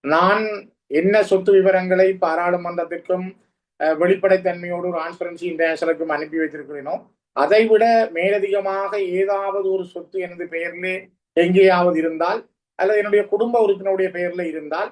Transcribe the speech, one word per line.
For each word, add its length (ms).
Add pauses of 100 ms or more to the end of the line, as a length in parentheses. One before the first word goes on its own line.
நான் 640 (160)
என்ன 360
சொத்து 280
விவரங்களை 680
பாராளுமன்றத்திற்கும், 1120 (480)
அஹ், 140
வெளிப்படைத்தன்மையோடு 920
டிரான்ஸ்பரன்சி 520
இன்டர்நேஷனலுக்கும் 640
அனுப்பி 320
வைத்திருக்கிறேனோ, 580 (360)
அதைவிட 840
மேலதிகமாக 840
ஏதாவது 720
ஒரு 140
சொத்து 340
எனது 280
பெயரிலே 600 (240)
எங்கேயாவது 640
இருந்தால், 420 (360)
அல்லது 220
என்னுடைய 280
குடும்ப 420
உறுப்பினருடைய 440
பெயரில் 340
இருந்தால் 460